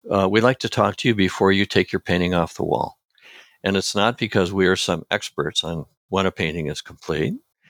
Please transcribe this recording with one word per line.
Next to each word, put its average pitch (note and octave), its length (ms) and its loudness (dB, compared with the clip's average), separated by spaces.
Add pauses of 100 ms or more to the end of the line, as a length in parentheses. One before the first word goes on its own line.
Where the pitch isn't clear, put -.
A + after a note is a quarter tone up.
Uh, G2 180 2
"We'd G#2 140 2
like B2+ 180 4
to A#2 100 -4
talk G2+ 280 2
to - 120 -2
you A#2 40 4
before G2 380 2
you G2 140 2
take - 260 0
your G2 80 -2
painting F2+ 340 0
off E2+ 220 0
the - 80 -6
wall." - 340 -2 (680)
And G2 140 0
it's - 160 -4
not G#2+ 240 0
because G2+ 340 0
we G2 140 2
are F#2 100 4
some F2 360 -2
experts - 520 -4
on D#2+ 220 -6 (240)
when F#2+ 160 0
a F#2 60 0
painting D#2+ 360 -4
is F2+ 140 -8
complete, D#2 520 -4 (360)